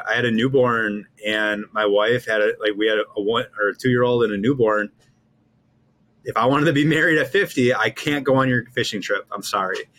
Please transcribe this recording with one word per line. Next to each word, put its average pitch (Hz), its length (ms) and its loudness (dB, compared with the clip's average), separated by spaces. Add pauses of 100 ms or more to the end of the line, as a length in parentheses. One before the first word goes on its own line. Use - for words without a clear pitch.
I 110 80 -2
had 120 100 -2
a 120 60 0
newborn 113 760 0 (200)
and 107 460 -2
my 107 140 0
wife 107 400 2
had 110 140 0
a, 110 200 2
like, 107 160 0
we 107 100 0
had 107 120 2
a, 107 60 -2 (120)
a 104 60 -4
one 113 240 -2 (120)
or 104 120 0
a 90 40 -4
two-year-old 123 500 0
and 107 80 0
a 101 60 -4
newborn. 107 520 0 (1300)
If - 140 -8
I 113 100 2
wanted 143 200 4
to 165 60 4
be 143 120 2
married 160 340 2
at 127 140 -2
fifty, 135 420 2
I 110 160 0
can't 147 340 -4
go 135 120 2
on 131 120 2
your 120 260 0
fishing 110 260 -4
trip. 95 320 -4
I'm 98 100 -8
sorry. 95 360 -4 (200)